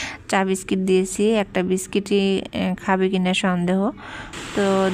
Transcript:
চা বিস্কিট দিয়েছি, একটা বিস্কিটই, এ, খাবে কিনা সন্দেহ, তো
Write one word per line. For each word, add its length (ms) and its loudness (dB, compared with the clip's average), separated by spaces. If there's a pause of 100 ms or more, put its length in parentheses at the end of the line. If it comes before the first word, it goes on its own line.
(280)
চা 160 2
বিস্কিট 340 -2
দিয়েছি, 520 2
একটা 320 0
বিস্কিটই, 800 0 (120)
এ, 220 -2 (120)
খাবে 220 2
কিনা 260 0
সন্দেহ, 560 0 (640)
তো 400 2